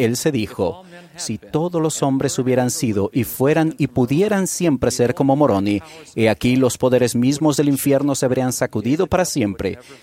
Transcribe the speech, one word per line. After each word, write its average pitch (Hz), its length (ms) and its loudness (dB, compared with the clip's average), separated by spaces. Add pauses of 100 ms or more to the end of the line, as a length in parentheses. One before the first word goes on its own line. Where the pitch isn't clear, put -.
él 117 100 0
se 156 160 -2
dijo, 101 520 -4 (340)
"Si 117 200 -8
todos 160 440 -4
los 156 200 -2
hombres 135 380 0
hubieran 127 320 2
sido 101 420 0
y 127 100 0
fueran 156 540 0
y 139 100 0
pudieran 180 600 0
siempre 135 440 0
ser 120 220 0
como 135 220 2
Moroni, 101 460 2 (340)
he 110 140 2
aquí 123 260 0
los 127 220 2
poderes 123 380 2
mismos 139 420 2
del 147 120 2
infierno 139 460 0
se 143 100 -2
habrían 127 280 0
sacudido 131 540 -2
para 180 180 0
siempre. 101 540 -4 (240)